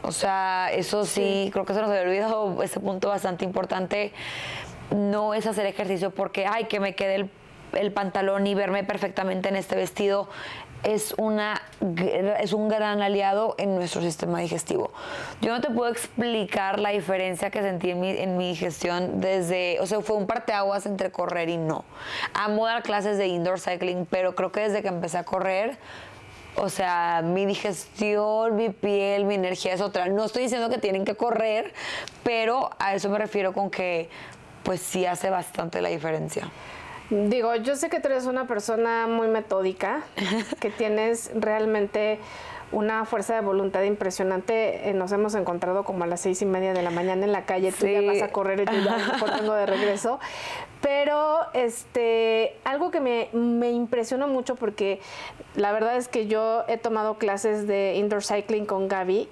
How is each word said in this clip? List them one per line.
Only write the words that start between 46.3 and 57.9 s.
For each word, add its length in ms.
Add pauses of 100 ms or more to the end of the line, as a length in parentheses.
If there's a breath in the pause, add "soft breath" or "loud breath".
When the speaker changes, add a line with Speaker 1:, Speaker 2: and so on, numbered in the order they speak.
Speaker 2:
y 40
media 280
de 80
la 80
mañana 340
en 80
la 140
calle. 260
Tú 160
ya 120
Speaker 1:
Sí. 80
Speaker 2:
vas 160
a 60
correr 320
y 40
yo 180
ya 120
a 20
lo 160
mejor 260
vengo 140
de 140
regreso. 520 (300 loud breath)
Speaker 1:
<laughs> 320
Speaker 2:
Pero, 580 (140)
este, 1120
algo 260
que 80
me, 340
me 380
impresionó 560
mucho, 280
porque 440 (560 loud breath)
la 160
verdad 240
es 120
que 200
yo 400
he 100
tomado 400
clases 500
de 280